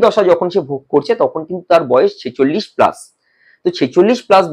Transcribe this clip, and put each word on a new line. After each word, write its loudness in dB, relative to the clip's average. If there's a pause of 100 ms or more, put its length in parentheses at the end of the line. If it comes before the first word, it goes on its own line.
দশা 2
যখন 0
সে 0 (100)
ভোগ -8 (100)
করছে 0 (100)
তখন -2
কিন্তু -10
তার 4 (100)
বয়স 2
ছেচল্লিশ -2 (100)
plus। 0 (680)
তো -4
ছেচল্লিশ 0
plus 4